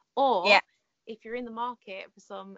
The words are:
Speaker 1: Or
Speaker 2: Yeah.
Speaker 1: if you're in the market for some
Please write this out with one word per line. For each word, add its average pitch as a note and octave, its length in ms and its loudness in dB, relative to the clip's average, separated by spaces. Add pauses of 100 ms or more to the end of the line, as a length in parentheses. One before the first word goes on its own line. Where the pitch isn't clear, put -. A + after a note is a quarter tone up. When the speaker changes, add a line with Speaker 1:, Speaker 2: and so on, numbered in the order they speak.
(160)
Speaker 1:
Or A#3 340 4
Speaker 2:
Yeah. G3+ 120 8 (440)
Speaker 1:
if A3 180 -16
you're A3+ 120 -10
in B3 100 -8
the A3+ 60 -12
market A#3 640 -10
for - 40 -20
some F#3+ 380 -16